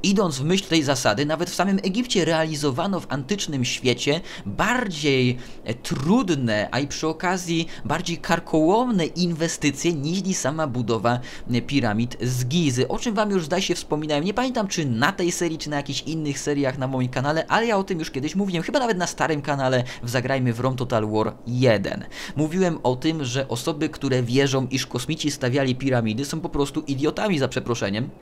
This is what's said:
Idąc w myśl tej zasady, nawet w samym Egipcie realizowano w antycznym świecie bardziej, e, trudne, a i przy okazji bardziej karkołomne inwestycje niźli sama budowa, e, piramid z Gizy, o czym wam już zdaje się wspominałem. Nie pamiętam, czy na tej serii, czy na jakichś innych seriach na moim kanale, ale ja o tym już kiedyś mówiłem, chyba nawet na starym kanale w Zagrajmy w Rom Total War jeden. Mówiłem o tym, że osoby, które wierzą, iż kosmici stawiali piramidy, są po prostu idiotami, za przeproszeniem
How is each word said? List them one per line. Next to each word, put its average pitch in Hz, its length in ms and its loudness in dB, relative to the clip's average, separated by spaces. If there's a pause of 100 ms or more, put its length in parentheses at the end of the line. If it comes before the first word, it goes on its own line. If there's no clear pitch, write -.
Idąc 190 340 4
w 127 60 -2
myśl 185 240 2
tej 160 160 4
zasady, 127 420 2
nawet 160 240 -2
w - 60 -8
samym 196 280 2
Egipcie 214 420 2
realizowano 156 760 0
w - 100 -10
antycznym 143 560 -2
świecie 135 560 0 (240)
bardziej, 143 920 2 (260)
e, 117 100 -4
trudne, 139 1000 2
a 120 80 0
i 143 80 -2
przy - 200 -4
okazji 170 600 -2 (180)
bardziej 170 320 -2
karkołomne 180 880 2
inwestycje 165 880 0
niźli 175 400 -2
sama 156 340 -2
budowa, 120 520 0 (340)
e, 120 80 2
piramid 120 600 0
z 127 240 0
Gizy, 131 420 2
o - 120 -2
czym 226 160 -2
wam 208 160 2
już 185 140 0
zdaje 175 160 0
się 170 140 0
wspominałem. 151 480 -2
Nie 202 100 0
pamiętam, 247 340 0
czy 170 180 -2
na 131 260 2
tej 180 200 0
serii, 165 260 -2
czy 147 120 -8
na 147 80 -2
jakichś 139 240 -4
innych 151 380 -4
seriach 143 380 0
na 131 100 -2
moim 127 220 0
kanale, 143 380 0
ale 202 180 2
ja 220 120 2
o 190 60 2
tym 190 160 -2
już 156 120 -6
kiedyś 143 240 -4
mówiłem, 190 280 0
chyba 277 160 0
nawet 226 180 0
na 175 100 0
starym 147 340 0
kanale 131 420 2 (200)
w 120 60 -6
Zagrajmy 127 440 2
w 110 60 -4
Rom 131 160 0
Total 117 340 0
War 107 240 2 (180)
jeden. 120 540 2 (300)
Mówiłem 165 480 2
o 127 120 2
tym, 156 300 0
że 131 220 -2
osoby, 151 420 -2
które 127 340 0
wierzą, 131 440 2
iż 127 180 -2
kosmici 156 460 -4
stawiali 131 440 0
piramidy, 127 500 0
są 160 140 -4
po - 100 -4
prostu 143 320 -2
idiotami, 151 580 0
za 135 80 2
przeproszeniem 113 640 -2 (120)